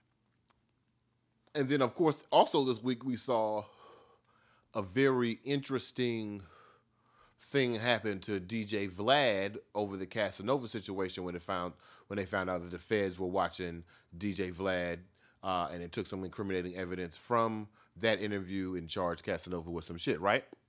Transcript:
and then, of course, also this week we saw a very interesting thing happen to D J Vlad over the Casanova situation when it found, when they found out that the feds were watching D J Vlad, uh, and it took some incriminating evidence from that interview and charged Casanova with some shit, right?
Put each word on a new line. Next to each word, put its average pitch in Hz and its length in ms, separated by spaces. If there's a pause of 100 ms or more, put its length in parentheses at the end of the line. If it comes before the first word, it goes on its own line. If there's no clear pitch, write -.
(1600)
and 135 140
then, 139 140
of 120 120
course, 156 220 (160)
also 147 320
this 117 180
week 123 220
we 131 120
saw 110 480 (1120)
a 113 60
very 120 640
interesting 120 960 (1000)
thing 127 320
happen 110 460
to 101 200
D 107 240
J 101 240
Vlad 104 680 (160)
over 101 240
the 95 80
Casanova 110 600
situation 95 580
when 90 100
it 87 80
found, 90 320 (320)
when 101 100
they 98 80
found 92 240
out 90 140
that 87 80
the 87 80
feds 98 400
were 92 80
watching 87 580 (320)
D 98 160
J 90 180
Vlad, 87 500 (420)
uh, 90 280
and 87 120
it 87 100
took 92 140
some 95 180
incriminating 90 500
evidence 90 440
from 113 500 (320)
that 104 220
interview 95 540
and 82 120
charged 87 340
Casanova 87 480
with 82 140
some 85 140
shit, 95 240
right? 107 220 (240)